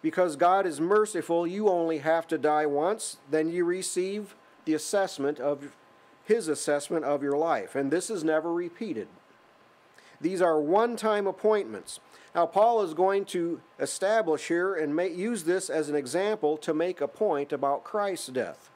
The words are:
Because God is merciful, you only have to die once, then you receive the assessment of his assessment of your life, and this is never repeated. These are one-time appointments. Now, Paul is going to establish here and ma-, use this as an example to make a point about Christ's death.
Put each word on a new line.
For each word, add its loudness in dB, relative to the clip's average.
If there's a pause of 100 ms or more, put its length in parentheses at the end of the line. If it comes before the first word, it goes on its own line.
Because 0
God 4
is -4
merciful, 2
you 0
only 2
have 0
to 0
die 2
once, -2 (120)
then 0
you 0
receive -4 (280)
the 0
assessment -2
of -4 (480)
his 2
assessment -2
of 0
your 0
life, 0
and 0
this 0
is -4
never 0
repeated. -6 (1120)
These -2
are 4
one-time 2
appointments. 0 (340)
Now, 4
Paul 4
is -4
going 2
to -4 (200)
establish 0
here 0
and -2
ma-, 0
use -4
this 0
as -2
an -2
example 0
to -4
make -2
a -2
point -2
about -2
Christ's -4
death. -6